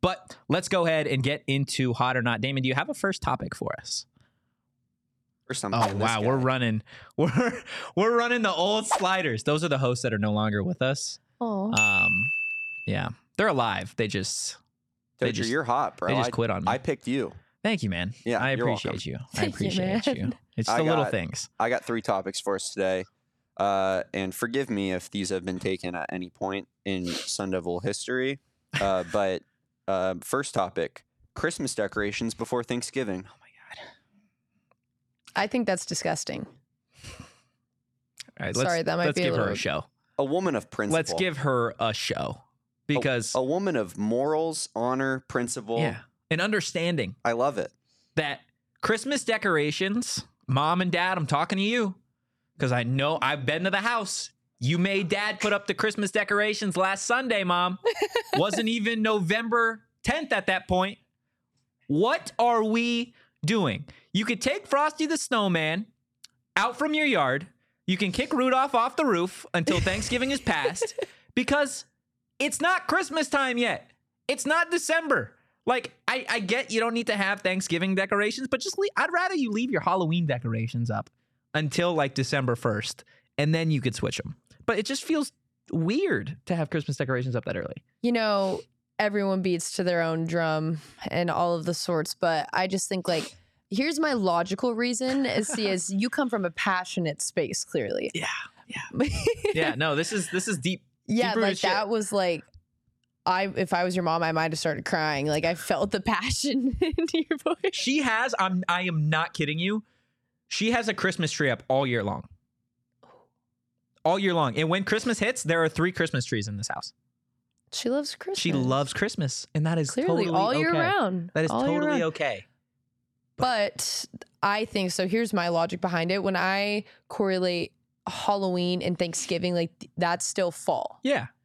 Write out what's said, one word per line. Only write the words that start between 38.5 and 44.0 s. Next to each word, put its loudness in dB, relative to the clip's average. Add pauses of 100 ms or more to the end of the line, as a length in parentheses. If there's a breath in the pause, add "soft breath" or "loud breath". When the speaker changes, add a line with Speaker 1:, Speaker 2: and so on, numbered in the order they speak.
Speaker 1:
let's, 2
Speaker 3:
Sorry, 2
that 0
might 2
Speaker 1:
let's 0
Speaker 3:
be 0
a 2
Speaker 1:
give 0
her 2
Speaker 3:
little 0
Speaker 1:
a -4
show. -2 (320)
Speaker 2:
A 2
woman 0
of -2
principle. 0
Speaker 1:
Let's 0
give 0
her 0
a 0
show -4
Speaker 2:
A, -20 (460)
Speaker 1:
because 0
Speaker 2:
a 2
woman 0
of -2
morals, 0